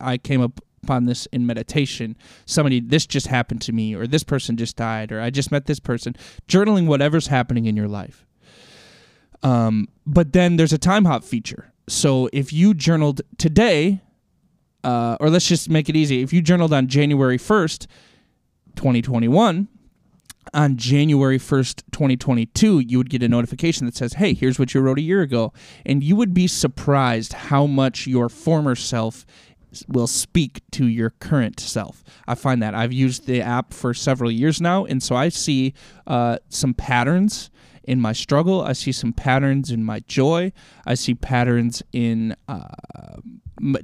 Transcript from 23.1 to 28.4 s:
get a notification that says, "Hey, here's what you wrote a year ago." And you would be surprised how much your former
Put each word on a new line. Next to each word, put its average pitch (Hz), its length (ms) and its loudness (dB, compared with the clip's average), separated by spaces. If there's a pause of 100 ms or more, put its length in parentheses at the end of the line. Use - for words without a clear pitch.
get 127 100 -2
a 120 60 2
notification 123 580 0
that 117 100 -6
says, 120 180 -6
"Hey, 170 200 0
here's 127 240 0
what 131 160 0
you 135 80 4
wrote 131 160 2
a 151 60 -2
year 185 180 2
ago." 120 320 -2 (320)
And 139 180 0
you 165 120 4
would 208 180 2
be 180 140 4
surprised 131 840 0
how 147 340 0
much 135 400 0
your 120 200 0
former 147 460 -2